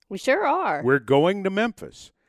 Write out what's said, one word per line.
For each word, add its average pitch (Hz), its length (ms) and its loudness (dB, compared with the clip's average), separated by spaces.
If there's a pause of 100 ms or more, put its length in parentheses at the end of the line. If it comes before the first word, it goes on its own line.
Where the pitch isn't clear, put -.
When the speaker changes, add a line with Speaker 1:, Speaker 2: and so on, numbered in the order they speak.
Speaker 1:
We 196 100 -10
sure 320 300 0
are. 269 340 -2
Speaker 2:
We're 131 180 2
going 151 440 2
to 190 60 -2
Memphis 202 640 -6 (160)